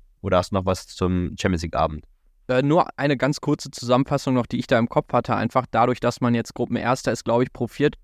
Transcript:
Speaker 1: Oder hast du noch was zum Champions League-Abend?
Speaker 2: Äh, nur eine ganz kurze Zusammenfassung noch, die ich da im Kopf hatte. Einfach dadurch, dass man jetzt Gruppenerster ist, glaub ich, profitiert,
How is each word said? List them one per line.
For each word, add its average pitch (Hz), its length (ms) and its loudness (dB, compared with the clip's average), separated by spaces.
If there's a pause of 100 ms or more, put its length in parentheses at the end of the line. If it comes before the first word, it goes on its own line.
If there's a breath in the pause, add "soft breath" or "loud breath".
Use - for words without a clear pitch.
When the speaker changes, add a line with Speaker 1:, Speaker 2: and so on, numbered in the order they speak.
(200)
Speaker 1:
Oder 92 160 0
hast 90 160 0
du - 20 0
noch 95 120 -2
was 92 200 -2
zum 90 500 -2
Champions 90 260 0
League-Abend? 78 420 -2 (420)
Speaker 2:
Äh, 127 160 2
nur 151 240 4 (100)
eine 143 200 0
ganz 131 240 -2
kurze 147 320 -4
Zusammenfassung 131 640 0
noch, 123 120 0
die 120 140 -4
ich - 80 -6
da 123 100 4
im 117 100 2
Kopf - 240 -2
hatte. 120 220 2
Einfach 110 340 0
dadurch, 120 300 2
dass 120 220 -2
man 120 160 2
jetzt - 180 -4
Gruppenerster 120 560 -2
ist, 113 140 -4
glaub 120 180 2
ich, 123 100 -2
profitiert, 139 520 -2